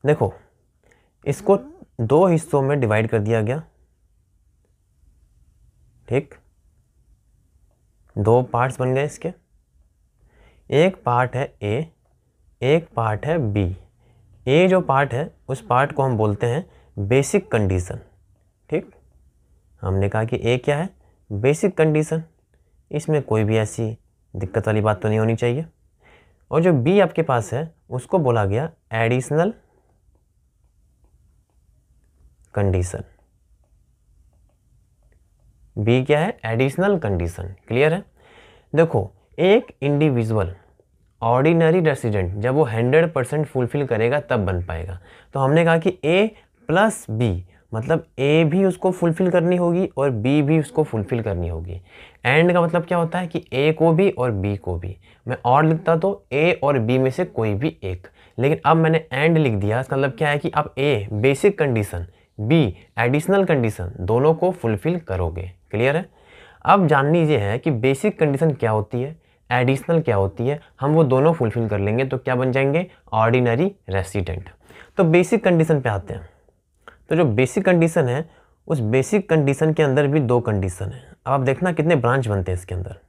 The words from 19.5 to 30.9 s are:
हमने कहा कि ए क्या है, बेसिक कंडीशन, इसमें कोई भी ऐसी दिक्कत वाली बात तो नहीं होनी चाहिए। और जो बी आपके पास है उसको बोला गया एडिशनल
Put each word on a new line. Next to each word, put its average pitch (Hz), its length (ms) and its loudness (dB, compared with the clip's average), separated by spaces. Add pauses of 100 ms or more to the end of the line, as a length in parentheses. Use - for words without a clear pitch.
हमने 98 260 0
कहा 110 160 -2
कि 117 200 -6
ए 120 140 2
क्या 143 180 -2
है, 175 120 -6 (420)
बेसिक 143 460 -2
कंडीशन, 156 460 0 (680)
इसमें 147 320 -2
कोई 107 220 0
भी 110 140 0
ऐसी 107 380 -4 (380)
दिक्कत 95 320 -4
वाली 107 140 2
बात 104 220 0
तो 107 60 -2
नहीं 107 100 2
होनी 113 180 0
चाहिए। 120 280 -2 (840)
और 151 120 0
जो 180 120 4
बी 151 260 2
आपके 165 240 0
पास 120 300 -2
है 160 160 -6 (200)
उसको 127 280 -4
बोला 117 260 2
गया 113 260 -2 (240)
एडिशनल 127 580 0 (3000)